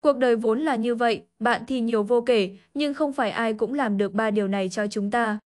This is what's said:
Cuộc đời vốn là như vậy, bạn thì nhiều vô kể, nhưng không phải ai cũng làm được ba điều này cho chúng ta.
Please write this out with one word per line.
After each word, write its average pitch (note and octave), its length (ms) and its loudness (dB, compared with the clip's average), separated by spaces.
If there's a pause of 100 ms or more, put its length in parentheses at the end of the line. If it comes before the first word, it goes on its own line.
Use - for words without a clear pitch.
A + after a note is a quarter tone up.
Cuộc C#4 140 4
đời B3 180 4
vốn A3 260 0
là D4+ 140 0
như A#3 200 0
vậy, A#3 260 0 (180)
bạn A#3 280 0
thì C4 120 -2
nhiều A3+ 240 0
vô A#3 180 2
kể, A3+ 280 2 (240)
nhưng C#4+ 200 -2
không C#4+ 200 -2
phải A3+ 180 -2
ai A3+ 220 -2
cũng A3 200 -2
làm A#3 240 0
được G3+ 160 0
ba A3 180 0
điều G#3 160 0
này F#3+ 220 -2
cho G#3 180 -4
chúng G#3 240 -4
ta. A3 280 0 (100)